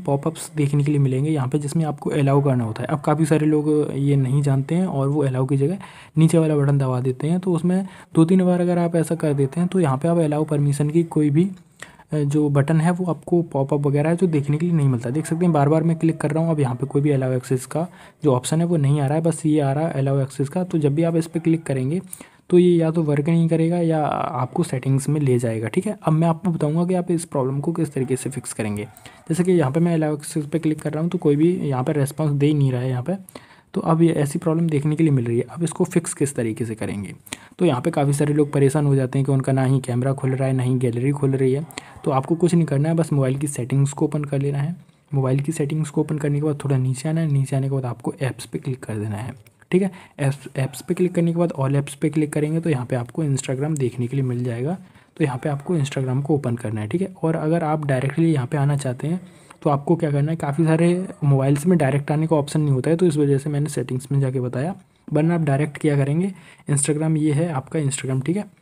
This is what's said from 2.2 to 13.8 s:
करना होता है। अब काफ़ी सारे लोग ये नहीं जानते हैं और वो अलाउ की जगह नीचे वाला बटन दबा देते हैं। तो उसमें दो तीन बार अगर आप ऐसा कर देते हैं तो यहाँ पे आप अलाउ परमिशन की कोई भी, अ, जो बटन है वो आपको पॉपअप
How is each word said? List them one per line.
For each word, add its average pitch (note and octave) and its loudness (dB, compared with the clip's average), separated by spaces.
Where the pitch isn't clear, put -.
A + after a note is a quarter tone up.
करना B2+ 2
होता A2 -6
है। - -6
अब D#3 -2
काफ़ी D3+ 2
सारे D3+ 2
लोग D3+ 2
ये C#3 2
नहीं C3+ 2
जानते C3+ 0
हैं F#3 2
और C#3 -2
वो D3 0
अलाउ C3 0
की C#3 2
जगह D3+ 0
नीचे D#3+ 6
वाला D#3 4
बटन C#3 4
दबा B2+ 0
देते B2+ -2
हैं। F3+ 0
तो F3+ -2
उसमें F3+ 0
दो E3 6
तीन F#3 4
बार F3+ 2
अगर F3 0
आप E3+ 0
ऐसा D#3+ 0
कर D#3 0
देते C#3 0
हैं F3 0
तो F#3+ 0
यहाँ C3+ 2
पे D#3 -2
आप E3+ 2
अलाउ D3+ 2
परमिशन C#3+ 0
की E3+ 2
कोई D3+ 2
भी, E3+ 2
अ, D3+ -2
जो D3 0
बटन D3 2
है F3 4
वो F3+ -2
आपको E3+ 0
पॉपअप C#3+ -2